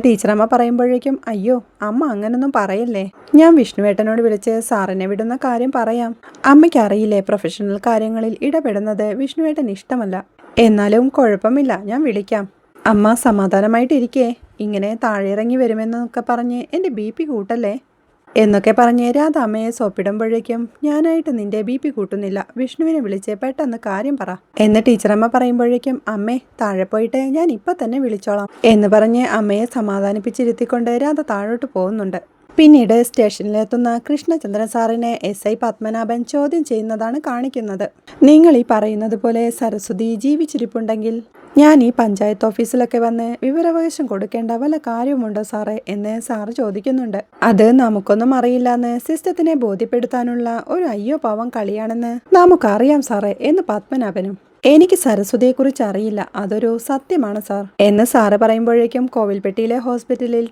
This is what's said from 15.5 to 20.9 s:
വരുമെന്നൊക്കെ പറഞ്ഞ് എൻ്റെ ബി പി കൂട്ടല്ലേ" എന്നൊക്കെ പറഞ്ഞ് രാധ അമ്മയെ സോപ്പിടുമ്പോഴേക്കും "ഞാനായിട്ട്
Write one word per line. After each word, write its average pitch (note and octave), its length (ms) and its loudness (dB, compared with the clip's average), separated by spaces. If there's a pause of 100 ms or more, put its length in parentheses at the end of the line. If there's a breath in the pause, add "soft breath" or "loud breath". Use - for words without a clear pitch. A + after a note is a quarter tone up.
വരുമെന്നൊക്കെ A#3 680 -4
പറഞ്ഞ് A#3+ 320 -4 (120)
എൻ്റെ F#4 160 -2
ബി G#3+ 180 -6 (100)
പി E4 80 -6
കൂട്ടല്ലേ" A3+ 500 -4 (600)
എന്നൊക്കെ G#3 360 4
പറഞ്ഞ് A#3+ 400 4
രാധ D4 260 0
അമ്മയെ A3 340 -2
സോപ്പിടുമ്പോഴേക്കും A3+ 880 -4 (240)
"ഞാനായിട്ട് D#4 540 0